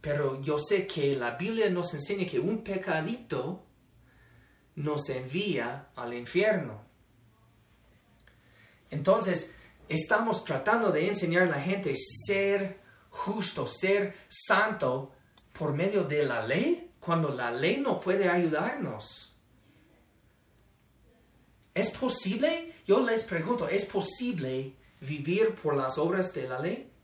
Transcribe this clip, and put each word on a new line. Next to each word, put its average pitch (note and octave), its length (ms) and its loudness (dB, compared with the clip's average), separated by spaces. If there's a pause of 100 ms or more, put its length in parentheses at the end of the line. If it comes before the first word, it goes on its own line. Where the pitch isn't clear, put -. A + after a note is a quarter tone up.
Pero C#3+ 400 -2
yo D3 160 0
sé F#3 280 2
que C#3 300 0
la A#2+ 160 -2
Biblia G#3 380 0
nos F3 240 0
enseña F#3 320 -2
que B2+ 140 -2
un G#3 240 0
pecadito F3+ 1000 -4 (1080)
nos D3 340 -2
envía C3 880 -4
al A#2+ 180 -8
infierno. D3 720 0 (2000)
Entonces, F#3 640 2 (340)
¿estamos G#3+ 560 2
tratando G#3 480 2
de D#3 160 2
enseñar F3+ 360 2
a E3+ 80 4
la C#3+ 100 -2
gente F#3 340 -2
ser G3 840 0 (300)
justo, G3 580 -4
ser G3 480 2 (120)
santo F#3+ 840 0 (380)
por D3+ 220 -4
medio F#3 320 2
de D3 180 0
la A#2 240 -2
ley, B3 540 0
cuando E3 280 2
la B2 220 -2
ley D#3+ 260 2
no C#4 220 0
puede F#3+ 300 2
ayudarnos? F3 1080 -2 (2250)
¿Es - 180 2
posible? C4 840 0 (120)
Yo A3 160 6
les A3+ 220 2
pregunto, F3+ 440 -2
¿es G3 180 0
posible C#3 880 -4 (260)
vivir D#3+ 520 0
por C#3+ 220 -2
las C3 220 0
obras F3+ 360 0
de C#3 140 -4
la C3 120 -6
ley? F3+ 300 -4 (140)